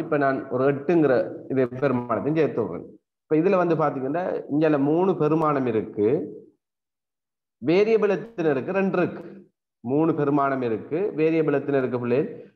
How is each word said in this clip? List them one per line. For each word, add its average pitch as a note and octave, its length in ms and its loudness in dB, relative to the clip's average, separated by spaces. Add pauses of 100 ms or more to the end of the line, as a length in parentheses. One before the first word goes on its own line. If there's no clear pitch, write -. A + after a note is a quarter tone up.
இப்ப D#3 200 -2
நான் C3+ 140 0 (160)
ஒரு B2+ 180 0
எட்டுங்கிற C#3 420 2 (380)
இது C3 120 2 (180)
பெருமானத்தையும் B2 580 -2
சேர்த்து C3 220 0
விடுறேன். F2 240 -6 (380)
இப்ப - 160 -4
இதுல F#3+ 220 2
வந்து E3+ 200 2
பாத்தீங்கன்னா, C#3+ 420 -2 (300)
இங்க D#3 240 4 (120)
மூணு F3+ 220 2 (100)
பெருமானம் D3+ 500 2
இருக்கு, G#2+ 360 0 (1500)
variable G3 560 2
எத்தனை D#3+ 360 -2
இருக்கு? C3 260 -4
ரெண்டு F#3+ 220 0
இருக்கு. - 240 -4 (580)
மூணு D3 360 2
பெருமானம் C#3 500 0
இருக்கு, A2+ 320 -4 (180)
variable D#3 400 2
எத்தனை C#3 220 0
இருக்கு B2 240 -2
பிள்ளை? B2 160 2 (340)